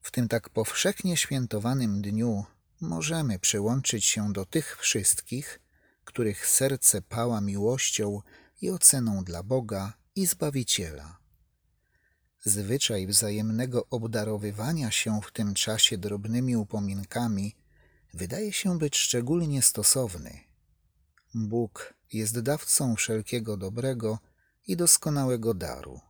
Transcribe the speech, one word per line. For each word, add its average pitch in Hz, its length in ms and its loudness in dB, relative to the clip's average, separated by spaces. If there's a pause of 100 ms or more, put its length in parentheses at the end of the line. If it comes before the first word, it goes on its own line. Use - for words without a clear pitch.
W - 80 -12
tym 120 180 0
tak 117 200 0
powszechnie 180 680 0
świętowanym 117 840 0
dniu 107 420 0 (360)
możemy 160 580 -2
przyłączyć 110 680 0
się 104 280 2
do 95 140 -4
tych - 340 -2
wszystkich, - 800 0 (440)
których 107 420 -2
serce 135 560 4
pała 117 380 0
miłością 101 800 0 (400)
i - 80 0
oceną 117 540 4
dla 87 180 -6
Boga 107 500 -2 (220)
i 190 120 2
Zbawiciela. 87 920 -2 (1200)
Zwyczaj 104 640 0
wzajemnego 110 840 0
obdarowywania 110 1000 -2
się 107 320 0
w - 100 -14
tym 104 220 -2
czasie 107 440 2
drobnymi 110 580 0
upominkami 101 1000 -2 (580)
wydaje 196 380 -4
się 180 260 0
być 151 180 0
szczególnie 139 680 2
stosowny. 104 760 2 (960)
Bóg 113 600 -2 (180)
jest 110 280 -2
dawcą 131 560 0
wszelkiego 110 600 -2
dobrego 113 640 -2 (480)
i 185 100 0
doskonałego 135 800 2
daru. 73 560 -8